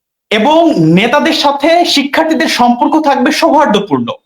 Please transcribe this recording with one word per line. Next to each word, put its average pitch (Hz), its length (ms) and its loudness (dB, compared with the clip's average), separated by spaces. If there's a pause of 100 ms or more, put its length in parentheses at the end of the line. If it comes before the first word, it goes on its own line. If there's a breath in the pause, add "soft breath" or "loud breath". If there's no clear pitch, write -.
(300)
এবং 311 480 2
নেতাদের 220 540 2
সাথে 330 520 0
শিক্ষার্থীদের 311 640 -2
সম্পর্ক 247 520 0
থাকবে 277 320 0
সৌহার্দ্যপূর্ণ। 214 720 0 (200)